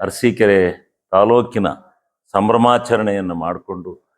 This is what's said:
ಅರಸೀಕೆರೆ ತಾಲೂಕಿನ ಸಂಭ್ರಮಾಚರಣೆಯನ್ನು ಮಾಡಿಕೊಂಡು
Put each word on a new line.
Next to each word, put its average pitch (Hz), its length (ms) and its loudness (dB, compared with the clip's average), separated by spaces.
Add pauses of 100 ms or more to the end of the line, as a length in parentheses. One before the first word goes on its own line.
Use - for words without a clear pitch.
ಅರಸೀಕೆರೆ 98 680 0 (400)
ತಾಲೂಕಿನ 107 560 2 (640)
ಸಂಭ್ರಮಾಚರಣೆಯನ್ನು 107 1040 0
ಮಾಡಿಕೊಂಡು 87 640 -10 (180)